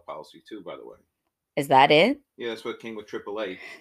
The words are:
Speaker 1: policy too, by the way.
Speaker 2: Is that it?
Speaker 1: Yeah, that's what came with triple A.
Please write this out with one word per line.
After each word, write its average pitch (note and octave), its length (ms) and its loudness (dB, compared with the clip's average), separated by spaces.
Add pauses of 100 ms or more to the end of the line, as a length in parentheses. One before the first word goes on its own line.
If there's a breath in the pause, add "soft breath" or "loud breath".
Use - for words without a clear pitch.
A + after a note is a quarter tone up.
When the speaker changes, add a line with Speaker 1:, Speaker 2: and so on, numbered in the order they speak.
Speaker 1:
policy D#2 420 -18
too, G#2+ 140 -16
by E2 140 -16
the A#1+ 100 -18
way. A1+ 120 -20 (580)
Speaker 2:
Is C#3+ 140 -4
that C#3 220 8
it? F#3+ 300 4 (160)
Speaker 1:
Yeah, A#2+ 120 -8
that's A2+ 140 -10
what A#2 160 -8
came A2+ 160 -12
with G#2 120 -14
triple G#2+ 340 -10
A. F#2 180 -8 (220 loud breath)